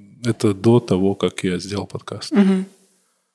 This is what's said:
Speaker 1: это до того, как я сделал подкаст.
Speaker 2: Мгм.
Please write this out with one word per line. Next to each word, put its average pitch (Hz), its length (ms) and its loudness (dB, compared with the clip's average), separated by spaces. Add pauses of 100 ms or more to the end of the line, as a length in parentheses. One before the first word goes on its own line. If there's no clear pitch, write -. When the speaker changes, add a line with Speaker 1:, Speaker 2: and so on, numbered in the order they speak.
(260)
Speaker 1:
это 110 280 0
до 117 260 4
того, 98 360 0
как - 280 -4
я 90 160 -2
сделал 95 280 -8
подкаст. - 440 -14
Speaker 2:
Мгм. 190 340 2 (680)